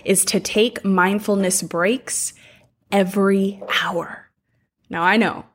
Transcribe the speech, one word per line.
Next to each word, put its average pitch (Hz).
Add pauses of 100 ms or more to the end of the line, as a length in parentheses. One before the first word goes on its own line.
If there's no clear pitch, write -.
is 190
to 196
take -
mindfulness 196
breaks 175 (560)
every 196 (200)
hour. - (600)
Now, 170
I 190
know, 214